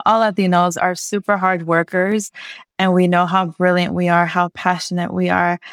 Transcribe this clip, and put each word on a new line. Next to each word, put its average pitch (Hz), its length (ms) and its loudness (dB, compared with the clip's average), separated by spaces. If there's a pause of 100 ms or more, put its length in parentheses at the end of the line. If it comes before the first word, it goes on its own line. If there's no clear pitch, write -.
all 220 160 4
Latinos 180 580 2
are 185 140 0
super 202 420 -4
hard 185 300 -2
workers, 180 640 -2 (480)
and 185 160 2
we 180 140 4
know 175 180 2
how 185 200 0
brilliant 180 460 0
we 175 160 0
are, 175 180 2
how 175 240 -2
passionate 175 640 -4
we 180 160 -2
are. 175 300 0 (140)